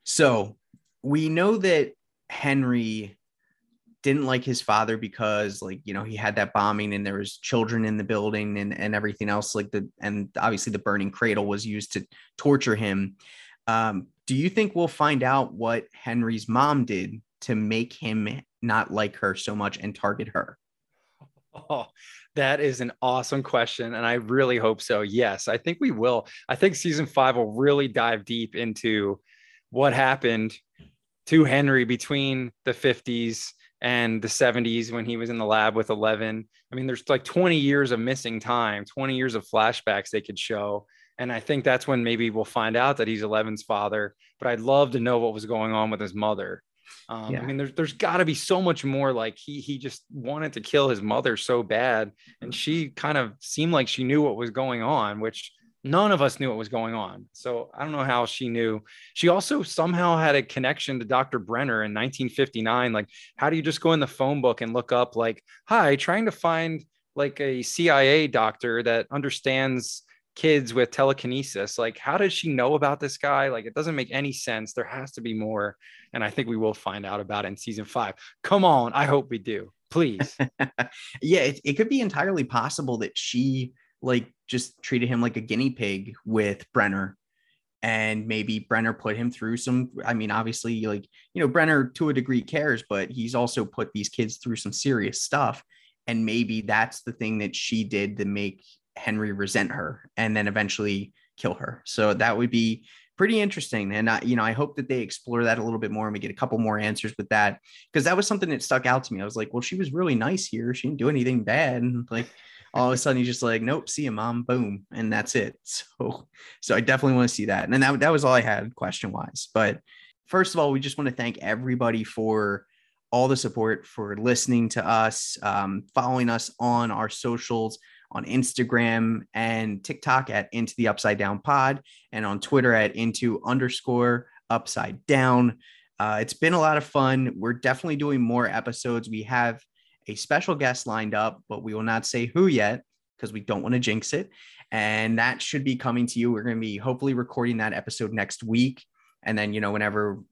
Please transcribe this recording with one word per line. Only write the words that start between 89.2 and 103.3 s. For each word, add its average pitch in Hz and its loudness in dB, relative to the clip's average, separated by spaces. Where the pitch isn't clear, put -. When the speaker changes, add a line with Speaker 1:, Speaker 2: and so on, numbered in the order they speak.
Speaker 1:
through 113 -6
some, 127 -2
I 120 0
mean, 107 -2
obviously, 113 -2
like, 104 -2
you 180 -2
know, 147 4
Brenner 156 4
to 156 0
a 143 0
degree 127 0
cares, 147 -2
but 98 -2
he's 120 -6
also 120 0
put 104 -8
these 104 -4
kids - -4
through 117 -6
some - -8
serious 123 0
stuff. 131 -2
And 113 0
maybe 110 0
that's 110 0
the 120 -10
thing 110 -4
that 104 -4
she 113 -2
did 101 -2
to 104 -2
make 101 -4
Henry 107 -4
resent 98 -2
her - -10
and 110 0
then 104 2
eventually 101 -2
kill 90 -2
her. - -12
So 107 2
that 107 2
would 120 2
be 113 0
pretty 214 4